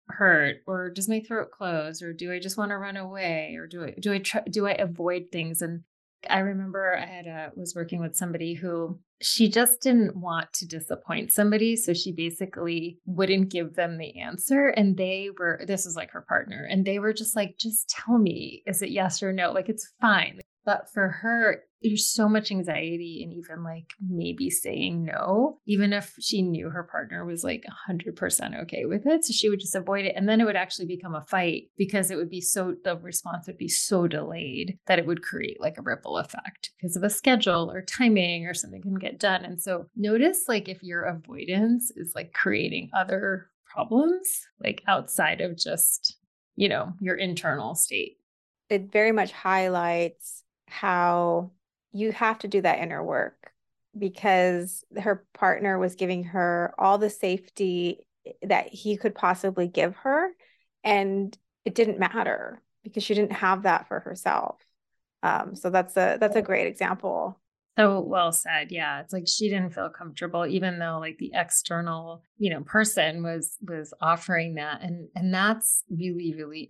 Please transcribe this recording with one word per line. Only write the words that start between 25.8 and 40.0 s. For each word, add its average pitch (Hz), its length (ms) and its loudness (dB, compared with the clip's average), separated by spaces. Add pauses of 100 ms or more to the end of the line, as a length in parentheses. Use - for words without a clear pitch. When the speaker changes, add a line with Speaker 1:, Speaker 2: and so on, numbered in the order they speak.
Speaker 1:
if 202 280 -4
she 208 200 0
knew 170 300 0
her 175 140 -8
partner - 400 -8
was, 170 180 -6
like, 175 240 -4
a - 60 -14
hundred 170 420 -6
percent - 400 -2
okay 170 300 -6
with 208 200 -2
it. 320 200 4
So 233 80 -2
she - 160 2
would 202 100 4
just 196 160 -6
avoid 196 300 -2
it. 190 100 -2
And 196 140 2
then 220 120 6
it 233 40 6
would 208 100 2
actually 185 320 -2
become 175 300 -8
a 147 80 -8
fight 175 400 0 (120)
because 190 360 0
it 175 40 -6
would 170 140 -2
be 180 100 -8
so, 180 440 -2
the 175 140 0
response 175 500 -8
would 170 100 -12
be - 80 -6
so 175 400 2
delayed 160 800 -6
that 175 140 4
it 147 60 -2
would 170 160 -2
create, - 380 -8
like, 160 180 -4
a - 40 -12
ripple - 360 -4
effect - 520 -10 (100)
because 175 140 -4
of 180 80 -4
a 202 80 2
schedule 190 640 4
or 185 100 -8
timing 180 640 4
or 175 80 -6
something 185 280 -10
can 190 120 -4
get - 240 -6
done. 185 260 2
And 175 160 -10
so 175 260 -4 (100)
notice, 226 500 2